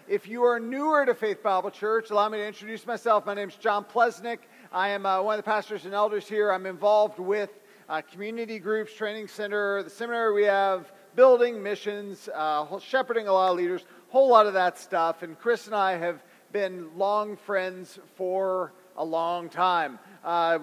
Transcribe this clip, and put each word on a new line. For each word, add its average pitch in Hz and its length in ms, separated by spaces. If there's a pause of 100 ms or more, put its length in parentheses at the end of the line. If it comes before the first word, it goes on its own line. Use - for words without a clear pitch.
If 202 180
you 240 160
are 240 160
newer 277 460
to 247 80
Faith 208 280
Bible 190 300
Church, 220 400
allow 208 160
me 214 120
to 208 60
introduce 214 400
myself. 214 400
My 202 80
name's 202 220
John 208 300
Plesnick. 233 540 (340)
I 190 160
am, 202 160
uh, 190 160
one 214 140
of 208 40
the 202 100
pastors 208 360
and 196 80
elders 208 340
here. 208 240
I'm 185 140
involved 208 520
with, 202 440 (260)
uh, 156 140
community 220 580
groups, 214 340
training 214 360
center, 202 540
the 160 60
seminary 233 440
we 208 100
have, 196 480 (240)
building, 240 460
missions, 208 720
uh, 151 300
whole, 170 160
shepherding 233 480
a 196 60
lot 185 160
of 180 80
leaders, 175 260 (260)
whole 269 200
lot 220 160
of 202 80
that 180 240
stuff. 165 460
And 165 140
Chris 233 280
and 214 100
I 190 220
have 170 260 (300)
been 185 420
long 208 400
friends 185 640 (160)
for 185 560 (240)
a 147 80
long 165 460
time, 165 500 (240)
uh, 165 400